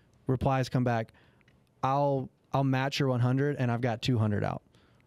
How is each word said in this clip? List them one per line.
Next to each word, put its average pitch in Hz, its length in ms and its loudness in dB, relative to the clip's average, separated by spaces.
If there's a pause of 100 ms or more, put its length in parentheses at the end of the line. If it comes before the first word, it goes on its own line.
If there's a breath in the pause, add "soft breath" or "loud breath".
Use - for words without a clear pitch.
(260 loud breath)
Replies 131 420 0
come 127 160 0
back, 117 280 -2 (720 soft breath)
"I'll, 139 480 0 (220)
I'll 139 120 2
match 131 340 0
your 139 100 2
one 123 120 0
hundred, 135 360 2
and 123 140 0
I've 117 120 -2
got 117 200 -2
two 127 160 0
hundred 104 260 0
out." - 180 -4 (440 soft breath)